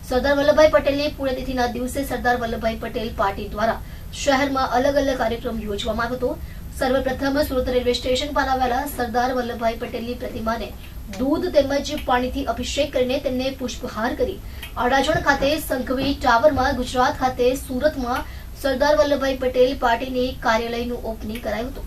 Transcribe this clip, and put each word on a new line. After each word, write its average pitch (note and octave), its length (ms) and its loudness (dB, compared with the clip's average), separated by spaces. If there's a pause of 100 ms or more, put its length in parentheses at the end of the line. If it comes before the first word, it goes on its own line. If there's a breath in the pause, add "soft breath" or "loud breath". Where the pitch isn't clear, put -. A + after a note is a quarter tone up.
સરદાર C4+ 280 4
વલ્લભભાઈ D4+ 340 8
પટેલની C#4+ 360 2 (100)
પુણ્યતિથિના B3+ 500 -2
દિવસે B3+ 360 -4
સરદાર B3 340 0
વલ્લભભાઈ A3+ 420 -2
પટેલ A3 380 -4
પાર્ટી G3+ 320 -2
દ્વારા G#3+ 320 0 (320 loud breath)
શહેરમાં C4+ 540 2
અલગ C4+ 280 2
અલગ C4+ 220 2
કાર્યક્રમ A3+ 440 -2
યોજવામાં G#3+ 440 -2
આવ્યો B3 120 -4
હતો. D4 200 -2 (400 loud breath)
સર્વપ્રથમ C4+ 640 2
સુરત C4 280 0
રેલવે B3 240 2
સ્ટેશન C4+ 400 0
પર D4 80 2
આવેલા C4 440 0
સરદાર B3 480 -2
વલ્લભભાઈ A#3 460 -2
પટેલની A#3 340 -6
પ્રતિમાને A3 580 -6 (480 loud breath)
દૂધ E4+ 340 0
તેમજ C#4 520 2
પાણીથી B3+ 400 0
અભિષેક B3+ 480 -2
કરીને B3+ 260 2
તેમને C4 400 -2
પુષ્પહાર A#3+ 560 -4
કરી, F#3+ 240 -2 (380 loud breath)
અડાજણ C4+ 360 2
ખાતે C#4+ 460 2
સંઘવી C4 540 -2
ટાવરમાં, C4+ 640 4
ગુજરાત B3+ 380 0
ખાતે B3+ 420 2
સુરતમાં C4+ 720 -2 (360 loud breath)
સરદાર C#4 340 4
વલ્લભભાઈ C#4 420 2
પટેલ B3+ 420 4
પાર્ટીની B3+ 520 0
કાર્યાલયનું A#3 720 0
ઓપનિંગ A3 400 -8
કરાયું A3+ 260 -4
હતું. - 180 -10